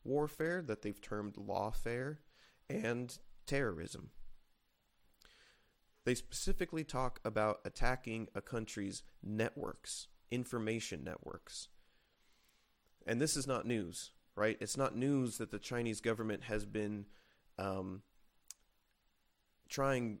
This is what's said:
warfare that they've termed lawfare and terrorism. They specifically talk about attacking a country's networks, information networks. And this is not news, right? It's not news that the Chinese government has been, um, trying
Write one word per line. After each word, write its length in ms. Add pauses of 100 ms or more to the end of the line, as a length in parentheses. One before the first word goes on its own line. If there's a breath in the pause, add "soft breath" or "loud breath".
warfare 600
that 200
they've 180
termed 340
lawfare 840 (520 soft breath)
and 480 (300)
terrorism. 640 (1900 loud breath)
They 120
specifically 680
talk 420
about 400
attacking 680
a 60
country's 640 (180 soft breath)
networks, 840 (240)
information 720
networks. 640 (1400 soft breath)
And 140
this 160
is 100
not 200
news, 440 (240)
right? 260
It's 160
not 200
news 420
that 140
the 80
Chinese 400
government 440
has 220
been, 400 (500 soft breath)
um, 460 (1700)
trying 520